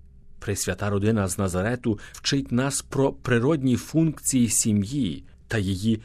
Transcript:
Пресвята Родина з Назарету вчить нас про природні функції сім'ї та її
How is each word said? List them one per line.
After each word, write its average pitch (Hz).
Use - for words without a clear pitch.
Пресвята 101
Родина 101
з -
Назарету 101
вчить 139
нас 135
про 135
природні 127
функції 139
сім'ї 104
та 117
її 101